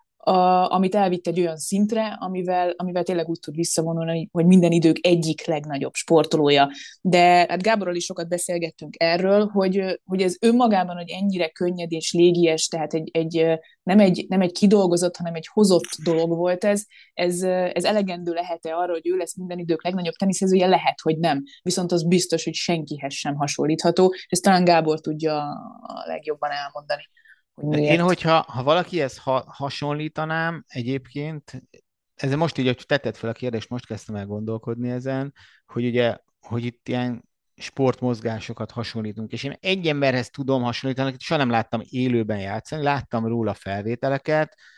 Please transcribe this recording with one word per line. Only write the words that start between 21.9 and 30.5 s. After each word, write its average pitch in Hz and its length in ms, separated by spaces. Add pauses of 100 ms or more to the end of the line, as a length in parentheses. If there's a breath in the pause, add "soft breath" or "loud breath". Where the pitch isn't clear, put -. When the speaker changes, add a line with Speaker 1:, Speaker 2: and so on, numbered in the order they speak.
Speaker 1:
az 165 140
biztos, 175 380
hogy 160 100
senkihez 147 580
sem - 220
hasonlítható, 156 800
és - 140
ezt 180 140
talán 180 220
Gábor 160 360
tudja 156 360 (440)
a - 260
legjobban 147 440
elmondani, 147 520
hogy - 180 (480 soft breath)
miért. 151 240
Speaker 2:
Én, 170 80
hogyha, 170 480
ha 131 140
valakihez 160 560
ha-, 131 280
hasonlítanám 156 1200